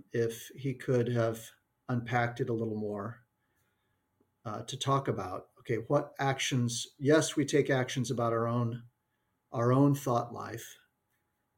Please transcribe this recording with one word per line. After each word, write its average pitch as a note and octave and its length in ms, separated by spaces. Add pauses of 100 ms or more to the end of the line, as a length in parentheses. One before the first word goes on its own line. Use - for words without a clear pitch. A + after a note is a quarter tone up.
(120)
if A#2 440
he C3 180
could B2 340
have A#2 320 (480)
unpacked A#2+ 520
it B2+ 100
a A#2 40
little A2 220
more, G#2 420 (1300)
uh, A2 180
to - 140
talk C#3 320
about, G2 380 (140)
okay, A#2 160 (120)
what D3 300
actions, C3 680 (120)
yes, D3 380
we D3 80
take C#3+ 260
actions B2+ 400
about A#2 220
our A2+ 160
own, A#2+ 340 (680)
our A#2+ 200
own C#3+ 220
thought A#2+ 380
life, - 440 (800)